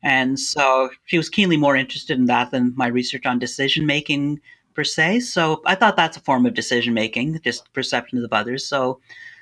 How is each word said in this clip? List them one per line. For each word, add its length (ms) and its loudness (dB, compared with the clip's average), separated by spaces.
And 360 2
so 520 2
she 100 0
was 140 0
keenly 260 2
more 200 4
interested 420 -4
in 80 4
that 240 2
than 260 0
my 120 0
research 360 -2
on 140 0
decision-making 1000 -2
per 100 -4
se. 360 2
So 460 0
I 80 4
thought 220 2
that's 200 0
a 40 -16
form 240 2
of 100 2
decision-making, 880 -2
just 300 -6
perceptions 520 -4
of 80 -6
others. 340 -2
So 340 -2